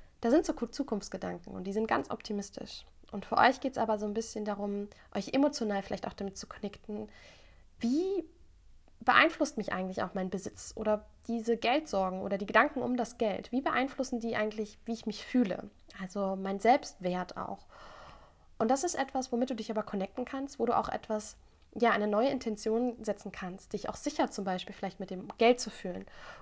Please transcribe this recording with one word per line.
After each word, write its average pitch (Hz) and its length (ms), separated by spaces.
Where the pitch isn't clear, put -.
da 233 100
sind 311 140
so - 80
Ku-, - 140
Zukunftsgedanken 190 880
und 190 100
die 196 80
sind 220 140
ganz 247 240
optimistisch. - 720
Und 202 120
für - 140
euch 262 220
geht's 262 180
aber 214 200
so 208 80
ein 208 80
bisschen 220 300
darum, 202 440
euch - 180
emotional 233 500
vielleicht - 240
auch 190 60
damit 196 240
zu - 100
connecten, 208 640
wie 330 460
beeinflusst 269 560
mich 214 160
eigentlich 185 300
auch 180 120
mein 185 140
Besitz - 460
oder 214 320
diese 233 280
Geldsorgen 214 640
oder 196 160
die 196 100
Gedanken 240 360
um 247 140
das 233 200
Geld? - 360
Wie 254 80
beeinflussen 262 600
die 226 160
eigentlich, 214 480
wie 233 80
ich - 140
mich - 180
fühle? 202 460
Also 190 340
mein 196 220
Selbstwert 185 800
auch. - 300
Und 220 120
das 277 120
ist 359 140
etwas, 262 340
womit 247 200
du 254 40
dich 220 160
aber 214 140
connecten 202 400
kannst, 269 340
wo 226 80
du 233 100
auch 214 120
etwas, - 480
ja, 226 160
eine 208 160
neue 214 220
Intention 233 760
setzen 202 280
kannst, 185 400
dich - 160
auch - 60
sicher 294 360
zum 202 140
Beispiel 185 300
vielleicht - 260
mit 185 100
dem 185 180
Geld 247 220
zu 214 100
fühlen 190 360